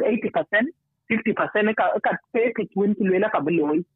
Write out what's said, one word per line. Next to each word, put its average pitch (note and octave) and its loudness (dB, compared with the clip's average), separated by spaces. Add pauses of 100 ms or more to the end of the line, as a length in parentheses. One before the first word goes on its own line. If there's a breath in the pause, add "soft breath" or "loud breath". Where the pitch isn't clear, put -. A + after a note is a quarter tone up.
eighty G#3+ -2
percent, G#3 0 (380)
fifty A3 0
percent, G#3 0
e A3 -4
ka, F#3+ 2
e G#3+ -2
ka - 0 (240)
take A#3 0
it G3 -6
when G3+ 2
ku G#3 -2
lwele F#3+ 2
ka F3 0
bu D3 -2
lo. D3+ 0 (200)